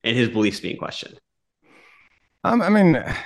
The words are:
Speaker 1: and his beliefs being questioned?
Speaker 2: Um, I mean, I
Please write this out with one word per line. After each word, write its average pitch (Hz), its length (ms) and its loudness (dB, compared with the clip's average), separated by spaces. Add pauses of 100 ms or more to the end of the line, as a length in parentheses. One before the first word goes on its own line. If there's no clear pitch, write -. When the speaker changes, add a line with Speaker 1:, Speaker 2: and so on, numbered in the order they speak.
Speaker 1:
and 117 140 -2
his 117 140 2
beliefs 107 300 0
being - 180 -8
questioned? - 400 -12 (1200)
Speaker 2:
Um, 233 200 0
I 180 80 0
mean, 185 260 6
I - 180 -6 (120)